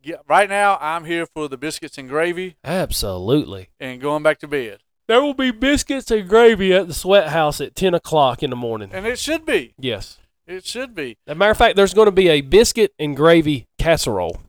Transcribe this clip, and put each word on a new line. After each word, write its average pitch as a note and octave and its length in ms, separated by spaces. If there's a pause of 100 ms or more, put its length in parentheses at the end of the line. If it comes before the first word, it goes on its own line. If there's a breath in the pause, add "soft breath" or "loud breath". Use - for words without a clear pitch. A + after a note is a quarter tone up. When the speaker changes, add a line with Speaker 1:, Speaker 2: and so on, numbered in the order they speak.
Speaker 1:
Yeah, D3 180 (100)
right F#3+ 200
now, G3+ 320
I'm D#3+ 240
here E3+ 220
for D3+ 220
the C3+ 80
biscuits D3 420
and C3 100
gravy E3+ 460 (100)
Speaker 2:
Absolutely. G#2 1040 (100)
Speaker 1:
and B2+ 200
going D3 220
back D3+ 180
to D#3 80
bed. A#2+ 300 (280)
Speaker 2:
There A3+ 140
will C#4+ 140
be C4 160
biscuits C4 600
and G#3+ 180
gravy G#3+ 440
at F3+ 160
the D3+ 60
Sweat F3+ 340
House D3+ 320
at C3+ 140
ten F#3+ 200
o'clock C#3+ 480
in C#3 80
the B2 60
morning. A2+ 360
Speaker 1:
And F#3+ 140
it A#3+ 120
should D#4+ 260
be. F#3+ 340
Speaker 2:
Yes. A#2 400 (280)
Speaker 1:
It F#3 180
should B3 300
be. C3 220 (100)
Speaker 2:
As C#3+ 60
a - 20
matter G3 160
of G#3+ 80
fact, F#3 180
there's F#3+ 180
gonna G#3+ 160
be F#3 180
a D3+ 120
biscuit G3+ 580
and D3 180
gravy D3+ 500 (120)
casserole. A2 600 (100)